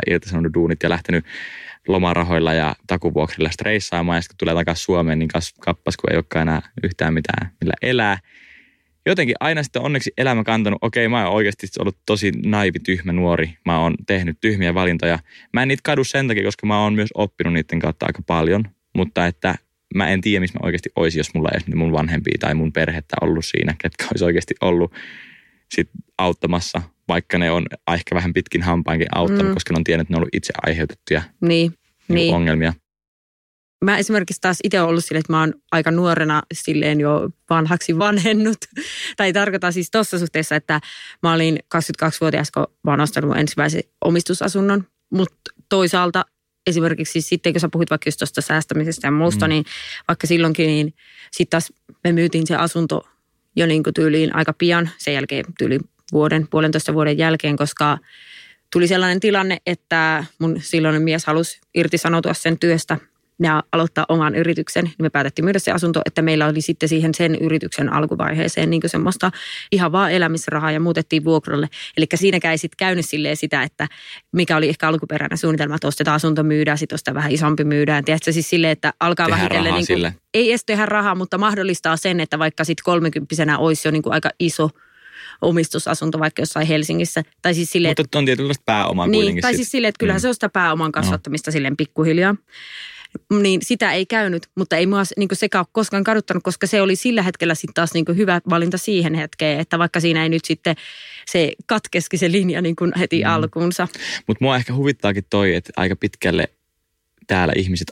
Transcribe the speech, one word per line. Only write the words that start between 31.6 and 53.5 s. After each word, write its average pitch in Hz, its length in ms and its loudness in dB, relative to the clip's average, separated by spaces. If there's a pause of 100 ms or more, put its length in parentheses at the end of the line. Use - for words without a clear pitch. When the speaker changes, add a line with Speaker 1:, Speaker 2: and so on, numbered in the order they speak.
Speaker 2:
niin. 170 220 4
Speaker 1:
ongelmia. 80 380 2 (1120)
Speaker 2:
Mä 202 120 2
esimerkiksi 202 440 -2
taas 185 220 0
itse 190 180 2
oon 165 80 2
ollut 170 160 0
silleen, 156 140 -2
että 160 140 -2
mä 160 60 2
oon 160 140 2 (180)
aika 160 200 2
nuorena 160 500 2 (120)
silleen 151 460 0
jo 147 300 0 (200)
vanhaksi 165 500 0
vanhennut. 208 580 2 (340)
<laughs> - 260 -10
Tai 196 160 2
tarkoitan 190 400 0
siis 175 180 -4
tossa 208 280 0
suhteessa, 156 360 -2
että 151 260 -2 (420)
mä 165 100 4
olin 160 340 2
kaksikymmentäkaksi-vuotias, 160 840 -2
kun 147 160 -2 (160)
mä 151 80 0
oon 143 80 2
ostanut 151 300 0
mun - 80 0
ensimmäisen 151 460 0 (220)
omistusasunnon. 190 800 0 (260)
Mut 185 220 0 (380)
toisaalta 180 560 2 (420)
esimerkiksi 165 540 0
sitten, 170 320 0
kun 175 60 0
sä 160 120 0
puhuit 165 180 0
vaikka - 180 -2
just 151 120 -4
tosta - 220 -4
säästämisestä 156 640 -2
ja 139 40 0
muusta, 156 340 2
Speaker 1:
Mm. 156 40 2
Speaker 2:
niin 156 160 0 (420)
vaikka 165 200 -2
silloinkin, 165 400 2
niin 151 260 0 (380)
sit - 180 0
taas 165 240 -2 (300)
me 175 80 2
myytiin 165 360 2
se 165 80 0
asunto 165 520 -2 (480)